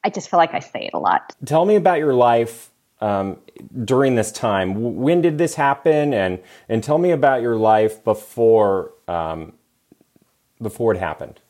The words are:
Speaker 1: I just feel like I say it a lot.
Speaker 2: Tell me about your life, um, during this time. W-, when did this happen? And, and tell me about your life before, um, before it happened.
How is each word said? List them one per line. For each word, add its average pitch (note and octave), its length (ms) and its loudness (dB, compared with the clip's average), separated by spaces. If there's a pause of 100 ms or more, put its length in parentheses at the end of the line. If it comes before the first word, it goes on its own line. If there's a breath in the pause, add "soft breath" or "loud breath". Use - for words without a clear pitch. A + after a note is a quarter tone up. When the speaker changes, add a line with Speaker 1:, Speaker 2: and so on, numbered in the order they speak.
Speaker 1:
I G#3 40 0
just G3 200 -10
feel F#3 80 0
like E3 160 2
I - 60 -4
say - 280 -12
it - 60 -12
a - 60 -6
lot. - 360 -2 (100)
Speaker 2:
Tell D#3 200 2
me G#3 100 2
about F3 240 2
your D3 140 0
life, A#2 580 2 (280)
um, G2 380 -4 (480)
during C3 300 2
this G#2+ 160 -2
time. F#2+ 420 -2
W-, A2+ 160 -4
when C#3 320 0
did D#3+ 160 0
this D#3+ 160 -2
happen? D3 640 0
And, F#2 240 -2 (280 loud breath)
and A2+ 160 -2
tell D3 140 0
me F3 140 2
about C3+ 320 2
your A#2 120 -2
life A2 480 2
before, G#2+ 920 2 (140)
um, D#2+ 460 -8 (1040)
before A2+ 360 -2
it - 20 -8
happened. D#2+ 420 -8 (100)